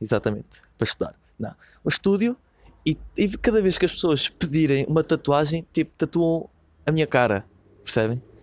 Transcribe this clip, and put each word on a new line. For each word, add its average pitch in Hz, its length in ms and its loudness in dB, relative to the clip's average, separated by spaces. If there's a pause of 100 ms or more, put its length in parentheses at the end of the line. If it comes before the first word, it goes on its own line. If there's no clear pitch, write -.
exatamente, 110 600 -4 (160)
para 113 80 -2
estudar, - 300 -4 (240)
não, 110 160 -10 (300)
um 147 40 -2
estúdio, 202 460 0 (500)
e, 156 120 2 (200)
e 202 200 0
cada 220 240 2
vez 190 160 2
que 180 80 2
as 175 60 0
pessoas 156 380 0
pedirem 143 580 0
uma 160 160 2
tatuagem, 156 720 0
tipo, - 240 -2
tatuam 165 520 0 (360)
a 151 60 0
minha 156 160 2
cara, 110 380 2 (380)
percebem? 117 380 -2 (220)